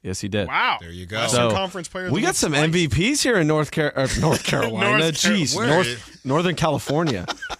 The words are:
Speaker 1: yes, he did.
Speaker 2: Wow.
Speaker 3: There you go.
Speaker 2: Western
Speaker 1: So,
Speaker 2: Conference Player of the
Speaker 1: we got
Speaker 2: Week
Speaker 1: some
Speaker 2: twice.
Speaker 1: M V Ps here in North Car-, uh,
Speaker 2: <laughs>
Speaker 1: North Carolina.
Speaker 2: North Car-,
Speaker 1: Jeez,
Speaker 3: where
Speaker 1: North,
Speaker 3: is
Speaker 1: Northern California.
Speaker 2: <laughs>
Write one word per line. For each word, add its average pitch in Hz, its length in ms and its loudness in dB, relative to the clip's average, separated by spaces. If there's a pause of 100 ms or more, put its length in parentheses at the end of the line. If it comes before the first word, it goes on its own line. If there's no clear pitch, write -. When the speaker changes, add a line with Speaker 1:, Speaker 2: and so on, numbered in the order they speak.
Speaker 1:
yes, 92 180 -6
he 101 80 -6
did. 98 200 -2
Speaker 2:
Wow. 190 320 -2
Speaker 3:
There 85 100 -16
you 90 160 -14
go. 107 140 -8
Speaker 2:
Western 117 300 2
Speaker 1:
So, 104 40 2
Speaker 2:
Conference 185 340 -4
Player 185 180 -8
of 180 40 -2
the 139 60 0
Speaker 1:
we 214 60 0
got 320 80 2
Speaker 2:
Week 381 60 0
Speaker 1:
some 180 160 0
Speaker 2:
twice. 143 120 2
Speaker 1:
M 160 80 2
V 170 160 2
Ps 208 340 2
here 240 160 2
in 156 80 4
North 151 240 2
Car-, 151 240 -2
uh, 135 200 0
Speaker 2:
<laughs> - 40 -2
Speaker 1:
North - 260 2
Carolina. 165 540 0
Speaker 2:
North 165 240 0
Car-, 180 100 4
Speaker 1:
Jeez, 151 220 0
Speaker 3:
where 170 140 0
Speaker 1:
North, 165 180 4
Speaker 3:
is - 380 -10
Speaker 1:
Northern 156 320 2
California. 147 760 0
Speaker 2:
<laughs> - 60 -8 (240)